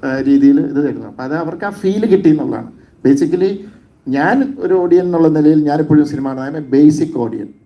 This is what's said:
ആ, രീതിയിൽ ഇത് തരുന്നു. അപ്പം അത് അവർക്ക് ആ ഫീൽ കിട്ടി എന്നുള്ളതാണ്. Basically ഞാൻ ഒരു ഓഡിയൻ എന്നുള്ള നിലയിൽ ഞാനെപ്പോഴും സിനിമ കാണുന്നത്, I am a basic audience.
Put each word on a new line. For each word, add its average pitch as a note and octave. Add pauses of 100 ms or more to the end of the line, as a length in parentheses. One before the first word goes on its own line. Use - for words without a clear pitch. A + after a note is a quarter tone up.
ആ, C3+
രീതിയിൽ C#3
ഇത് C#3
തരുന്നു. A#2
അപ്പം G#2+
അത് C3+ (100)
അവർക്ക് E3+
ആ G3+ (120)
ഫീൽ G3 (100)
കിട്ടി D#3+
എന്നുള്ളതാണ്. - (360)
Basically F3 (640)
ഞാൻ G#3
ഒരു F3+
ഓഡിയൻ F3+
എന്നുള്ള E3+
നിലയിൽ D3+
ഞാനെപ്പോഴും D3+
സിനിമ C3+
കാണുന്നത്, C3
I C#3+
am D#3
a -
basic D3+ (100)
audience. G#2+ (120)